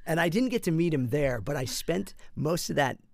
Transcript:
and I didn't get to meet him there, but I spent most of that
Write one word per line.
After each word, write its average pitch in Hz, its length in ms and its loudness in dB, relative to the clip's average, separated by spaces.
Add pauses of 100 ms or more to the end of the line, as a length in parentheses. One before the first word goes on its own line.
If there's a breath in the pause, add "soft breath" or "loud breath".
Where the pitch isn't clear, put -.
and 165 120 2
I 170 100 4
didn't 233 200 2
get 233 140 0
to 180 80 0
meet 165 240 4
him 127 140 0
there, 139 320 2
but 147 140 -4
I 131 100 -2
spent 180 500 -4 (200 soft breath)
most 156 360 -2
of - 60 -4
that 139 200 2 (160)